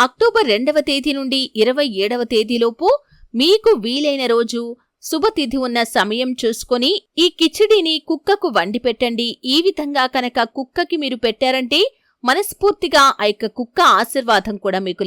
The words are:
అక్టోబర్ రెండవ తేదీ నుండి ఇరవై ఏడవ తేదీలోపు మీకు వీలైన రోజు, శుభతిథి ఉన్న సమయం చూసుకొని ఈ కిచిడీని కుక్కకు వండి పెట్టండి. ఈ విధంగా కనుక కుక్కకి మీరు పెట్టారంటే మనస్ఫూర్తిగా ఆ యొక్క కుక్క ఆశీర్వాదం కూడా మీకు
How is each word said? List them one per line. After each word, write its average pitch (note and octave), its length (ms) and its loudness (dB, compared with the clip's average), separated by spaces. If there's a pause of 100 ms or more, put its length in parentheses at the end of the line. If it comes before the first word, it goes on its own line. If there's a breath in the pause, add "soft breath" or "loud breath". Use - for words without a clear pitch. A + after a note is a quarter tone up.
అక్టోబర్ D4+ 480 2
రెండవ C#4+ 260 0 (100)
తేదీ C#4 300 0
నుండి C4+ 220 -2 (200)
ఇరవై C4 260 2 (160)
ఏడవ A#3+ 200 -2 (100)
తేదీలోపు A#3 540 0 (540)
మీకు G#4+ 300 4 (140)
వీలైన C#4 480 -2
రోజు, A#3 280 -2 (480)
శుభతిథి D4+ 560 0
ఉన్న A#3+ 140 -2 (160)
సమయం A#3 340 0 (120)
చూసుకొని B3 500 -2 (320)
ఈ - 20 4 (140)
కిచిడీని F4 560 2 (140)
కుక్కకు F#4+ 380 0 (100)
వండి G3+ 280 -2
పెట్టండి. A#3+ 400 -2 (280)
ఈ D4 120 4
విధంగా C#4+ 400 0 (100)
కనుక B3 240 -2 (180)
కుక్కకి E4+ 460 -4
మీరు B3+ 220 -6
పెట్టారంటే C4 560 0 (420)
మనస్ఫూర్తిగా E4 800 0 (200)
ఆ G#3 80 0
యొక్క G#3 160 -4 (120)
కుక్క B3 220 -6 (200)
ఆశీర్వాదం A3+ 560 -2 (100)
కూడా F#3+ 200 -2
మీకు F3+ 220 -6